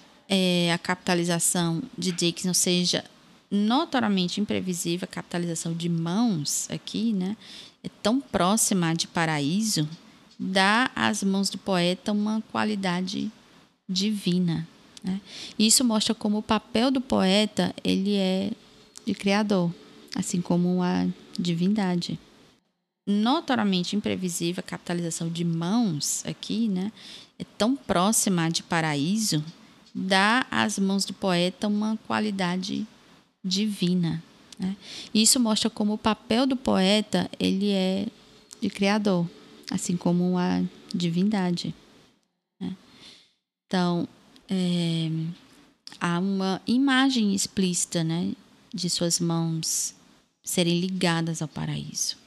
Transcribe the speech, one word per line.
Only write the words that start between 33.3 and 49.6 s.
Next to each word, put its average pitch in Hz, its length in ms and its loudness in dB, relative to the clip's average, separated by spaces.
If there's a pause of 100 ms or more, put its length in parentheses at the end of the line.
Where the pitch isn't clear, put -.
divina, 180 800 0 (380)
né? 190 180 -4 (380)
Isso 220 240 6
mostra 220 320 2
como 214 240 -2
o 214 40 -4
papel 226 500 0
do 262 80 2
poeta, 196 840 2
ele 190 320 0
é 190 380 0 (520)
de 208 80 -2
criador, 196 640 2 (400)
assim 180 260 -2
como 180 400 2
a 180 280 0 (280)
divindade, 180 800 0 (880)
né? 185 160 -6 (880)
Então, 175 440 0 (400)
é, 175 600 0 (920)
há 175 180 0
uma 190 480 0
imagem 254 680 4
explícita, 180 680 -2
né, 170 320 -2 (400)
de 175 160 -4
suas 170 300 0
mãos 165 760 -2 (480)